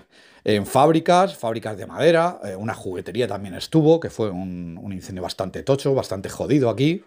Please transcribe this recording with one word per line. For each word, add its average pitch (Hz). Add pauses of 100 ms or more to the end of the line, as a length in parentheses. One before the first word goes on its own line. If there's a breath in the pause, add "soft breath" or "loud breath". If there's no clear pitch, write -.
(420 soft breath)
en 104
fábricas, 165
fábricas 113
de 101
madera, 165
eh, 95
una 104
juguetería 98
también 98
estuvo, 160
que 110
fue 110
un, 90
un 98
incendio 92
bastante 92
tocho, 135
bastante 98
jodido 113
aquí, 143